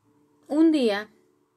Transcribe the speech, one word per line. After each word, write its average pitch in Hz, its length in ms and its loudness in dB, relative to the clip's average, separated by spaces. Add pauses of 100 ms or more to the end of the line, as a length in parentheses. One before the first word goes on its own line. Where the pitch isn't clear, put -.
(480)
un 320 240 2
día 214 380 -2 (480)